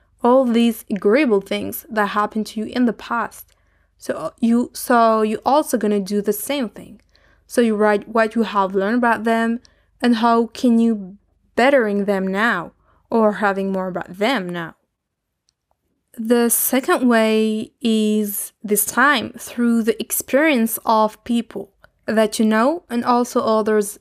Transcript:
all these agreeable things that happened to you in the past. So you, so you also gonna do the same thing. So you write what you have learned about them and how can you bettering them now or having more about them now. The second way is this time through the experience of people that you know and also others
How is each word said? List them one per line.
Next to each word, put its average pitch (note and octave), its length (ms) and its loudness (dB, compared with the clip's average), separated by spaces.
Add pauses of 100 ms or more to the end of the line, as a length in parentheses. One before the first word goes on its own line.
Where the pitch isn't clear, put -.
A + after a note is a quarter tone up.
(220)
all B3+ 220 4
these A#3 460 0
agreeable G#3+ 500 2
things G3+ 480 -8
that G#3 200 -2
happened G#3 400 -4
to - 120 -8
you G#3+ 60 -6
in B3 200 0
the A3+ 60 0
past. - 600 -10 (440)
So - 420 -8
you, A#3+ 320 2
so A3+ 500 2
you G#3+ 220 -2
also C#4+ 320 2
gonna G#3 240 0
do G3+ 220 -2
the G#3 100 -2
same C4 360 -6
thing. - 340 -20 (440)
So - 140 0
you A3 160 2
write G#3 320 2
what A3 260 0
you A3+ 100 0
have G3 300 -2
learned G#3 240 0
about A#3 260 0
them A3+ 360 0 (400)
and A#3+ 160 2
how A#3 300 2
can A#3 320 0
you G#3 400 -2 (380)
bettering A3+ 480 2
them F#3+ 220 0
now F#3+ 460 -2 (380)
or A3 240 2
having G3 380 -2
more F#3 160 -4
about F3+ 300 -10
them G#3 300 -2
now. F3 280 -10 (1400)
The A#3 320 2
second C4+ 600 0
way A3 720 2
is G#3+ 720 -2 (100)
this G#3 220 -2
time A#3+ 540 0
through A#3 440 -2
the G#3+ 180 -2
experience C4 840 0
of A3 380 0
people - 500 -6 (320)
that G#3+ 320 0
you A3+ 60 2
know A3+ 440 0
and A#3+ 160 -4
also B3 360 0
others G#3+ 600 0